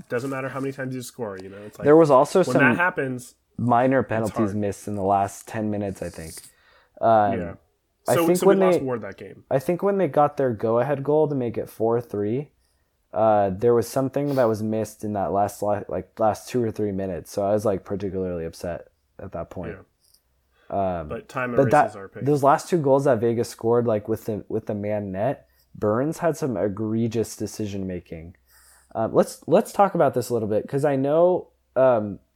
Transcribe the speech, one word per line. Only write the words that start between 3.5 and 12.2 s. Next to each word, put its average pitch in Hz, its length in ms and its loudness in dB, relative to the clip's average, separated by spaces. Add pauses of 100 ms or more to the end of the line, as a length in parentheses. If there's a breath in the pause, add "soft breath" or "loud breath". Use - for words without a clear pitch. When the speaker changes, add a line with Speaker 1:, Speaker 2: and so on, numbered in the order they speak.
Speaker 2:
minor 123 440 4
Speaker 1:
it's 113 80 -2
Speaker 2:
penalties 113 280 -2 (140)
Speaker 1:
hard. 101 60 -6
Speaker 2:
missed 101 320 -4
in 104 80 -6
the 101 60 -4
last 98 440 0
ten 107 240 -6
minutes, 101 320 -6
I 87 60 -6
think. 82 240 -14 (680 soft breath)
Um, 104 400 4
Speaker 1:
Yeah. 90 140 -10 (540)
Speaker 2:
I - 80 2
Speaker 1:
So, 170 100 2
Speaker 2:
think 180 120 2
Speaker 1:
so 180 100 0
Speaker 2:
when 196 100 6
Speaker 1:
we 190 80 4
lost 175 140 4
Speaker 2:
they, 143 40 -4
Speaker 1:
Ward 123 180 -4
that 98 140 -12
game. - 320 -18
Speaker 2:
I 139 120 0
think 175 240 -2
when 196 140 0
they 175 100 2
got 147 300 2
their 131 140 2
go-ahead 120 520 0
goal 151 240 2
to 147 80 -4
make 120 200 -4
it 104 140 -6
four 113 300 0
three, 113 500 -4 (640)